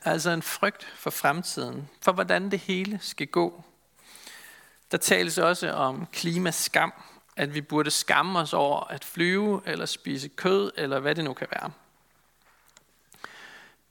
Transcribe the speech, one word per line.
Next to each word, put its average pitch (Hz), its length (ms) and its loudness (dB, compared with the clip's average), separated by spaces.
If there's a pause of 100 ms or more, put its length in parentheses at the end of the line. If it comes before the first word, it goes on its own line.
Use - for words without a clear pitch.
altså 165 240 2
en 165 120 0
frygt - 420 -2
for - 260 -8
fremtiden, 143 800 -2 (120)
for 190 100 4
hvordan 180 400 2
det 202 80 0
hele 190 420 -2
skal - 260 -6
gå. 175 360 0 (1300)
Der 180 60 2
tales 180 400 2
også 175 340 2
om 139 400 -2
klimaskam, 170 840 0 (420)
at 143 180 -2
vi 151 80 -4
burde 147 300 2
skamme 175 480 2
os 151 140 0
over 147 280 4
at - 220 -8
flyve, 190 600 2
eller 165 200 -4
spise 139 420 -4
kød, 196 500 2
eller 139 220 0
hvad 147 160 2
det 165 80 -2
nu 135 100 -2
kan - 180 -8
være. - 200 -4 (2250)